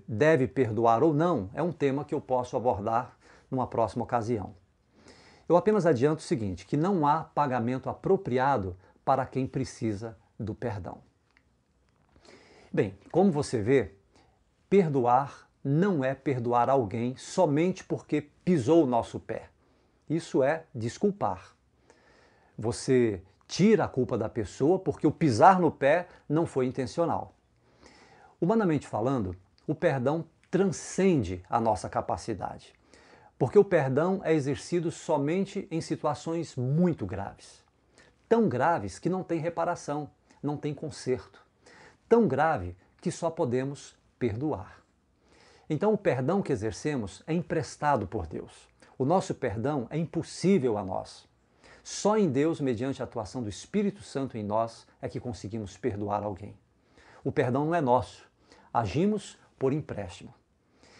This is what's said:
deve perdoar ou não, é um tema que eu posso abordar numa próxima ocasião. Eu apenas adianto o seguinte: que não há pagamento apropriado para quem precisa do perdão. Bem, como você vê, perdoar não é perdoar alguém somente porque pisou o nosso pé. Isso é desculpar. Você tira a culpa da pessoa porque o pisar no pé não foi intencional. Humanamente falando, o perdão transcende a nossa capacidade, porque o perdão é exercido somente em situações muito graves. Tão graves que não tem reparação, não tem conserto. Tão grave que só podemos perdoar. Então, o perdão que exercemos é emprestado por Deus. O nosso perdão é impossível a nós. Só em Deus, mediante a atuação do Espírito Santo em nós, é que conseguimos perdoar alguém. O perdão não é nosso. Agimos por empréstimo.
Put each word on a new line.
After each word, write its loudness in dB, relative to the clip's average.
deve 4
perdoar 4
ou 4
não, 0
é -4
um -2
tema -2
que -6
eu -2
posso -2
abordar -2
numa -2
próxima -2
ocasião. -4
Eu 4
apenas 2
adianto 2
o -16
seguinte: -4
que -4
não 0
há 2
pagamento -2
apropriado 0
para 2
quem -4
precisa -6
do -6
perdão. -8
Bem, -2
como 6
você -2
vê, 2
perdoar 2
não 2
é 0
perdoar 0
alguém 0
somente 0
porque -4
pisou 6
o 0
nosso -2
pé. -10
Isso 0
é 2
desculpar. -4
Você 2
tira 4
a -4
culpa -2
da -2
pessoa 0
porque -4
o 6
pisar 6
no 4
pé 2
não 2
foi -2
intencional. -4
Humanamente 2
falando, -2
o -2
perdão 0
transcende 0
a 0
nossa 0
capacidade, -6
porque 6
o 8
perdão 2
é 2
exercido -2
somente -2
em -4
situações -4
muito 0
graves. -12
Tão 4
graves 0
que -4
não -4
tem -2
reparação, -4
não -4
tem -6
conserto. -8
Tão 6
grave -2
que -4
só -4
podemos -4
perdoar. -4
Então, 2
o 0
perdão 0
que -2
exercemos -4
é -2
emprestado -2
por -6
Deus. -14
O 2
nosso 2
perdão -4
é -6
impossível 0
a -4
nós. -8
Só 0
em 4
Deus, 0
mediante -2
a -6
atuação -8
do -6
Espírito -4
Santo -8
em -6
nós, -2
é -6
que -8
conseguimos -10
perdoar -4
alguém. -8
O -2
perdão 0
não -2
é 2
nosso. 0
Agimos -2
por 0
empréstimo. -10